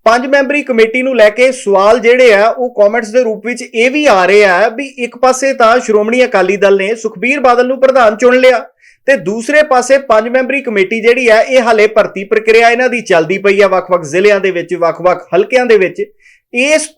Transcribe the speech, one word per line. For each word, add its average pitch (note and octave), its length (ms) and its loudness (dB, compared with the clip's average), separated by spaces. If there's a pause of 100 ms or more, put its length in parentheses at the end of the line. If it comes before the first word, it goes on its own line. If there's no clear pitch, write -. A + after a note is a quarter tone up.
ਪੰਜ B3 200 2
ਮੈਂਬਰੀ C#4 360 -2
ਕਮੇਟੀ A#3 400 -2
ਨੂੰ C4 140 -2
ਲੈ G#3+ 140 4
ਕੇ B3 220 0
ਸਵਾਲ G#3 480 0
ਜਿਹੜੇ A#3+ 340 4
ਆ G3+ 140 2
ਉਹ B3 260 -4
ਕੁਮੈਂਟਸ G#3 340 0
ਦੇ A#3+ 140 0
ਰੂਪ G#3+ 240 -6
ਵਿੱਚ A#3+ 160 -8
ਇਹ A#3+ 280 -2
ਵੀ D4+ 160 -2
ਆ F#3+ 200 2
ਰਹੇ G3+ 180 4
ਆ F#3+ 240 2
ਵੀ A3+ 180 -8 (120)
ਇੱਕ A#3+ 200 -8
ਪਾਸੇ C4 360 0
ਤਾਂ A3+ 260 2
ਸ਼੍ਰੋਮਣੀ A3 440 0
ਅਕਾਲੀ G3 320 0
ਦਲ G3 200 2
ਨੇ G3 180 -4
ਸੁਖਬੀਰ A3+ 460 -6
ਬਾਦਲ B3 260 2
ਨੂੰ C4 140 -4
ਪ੍ਰਧਾਨ B3+ 360 2
ਚੁਣ B3 200 2
ਲਿਆ B3+ 220 4 (500)
ਤੇ C4+ 100 2
ਦੂਸਰੇ A3+ 460 -2
ਪਾਸੇ C4 360 0
ਪੰਜ A3+ 280 0
ਮੈਂਬਰੀ C4 340 -2
ਕਮੇਟੀ G#3+ 380 -2
ਜਿਹੜੀ A#3+ 280 2
ਆ A3 120 4
ਇਹ B3+ 220 0
ਹਾਲੇ A3 260 2
ਭਰਤੀ G3+ 360 -2
ਪ੍ਰਕਿਰਿਆ A3 460 2
ਇਹਨਾਂ B3+ 180 0
ਦੀ A#3+ 140 -6
ਚੱਲਦੀ F3 360 0
ਪਈ G3 220 0
ਆ, G3 80 4
ਵੱਖ-ਵੱਖ F#3 360 -2
ਜ਼ਿਲ੍ਹਿਆਂ G3 360 0
ਦੇ F#3+ 100 -4
ਵਿੱਚ, E3+ 240 -8
ਵੱਖ-ਵੱਖ E3+ 600 -2
ਹਲਕਿਆਂ B3 320 0
ਦੇ A3+ 120 4
ਵਿੱਚ। F3+ 240 -4 (520)
ਇਸ D4 440 -2